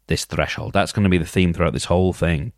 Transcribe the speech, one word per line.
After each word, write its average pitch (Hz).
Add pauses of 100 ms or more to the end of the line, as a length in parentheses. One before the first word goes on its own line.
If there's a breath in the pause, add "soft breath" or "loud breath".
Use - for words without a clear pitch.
this -
threshold. 82
That's 95
gonna 101
be 90
the 80
theme 90
throughout 82
this 64
whole 90
thing. 82